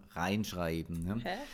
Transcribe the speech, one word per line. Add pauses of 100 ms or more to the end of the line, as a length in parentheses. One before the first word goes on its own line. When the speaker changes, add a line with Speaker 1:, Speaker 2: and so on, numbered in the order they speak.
(100)
Speaker 1:
reinschreiben“,
ne?
Speaker 2:
Hä? (140)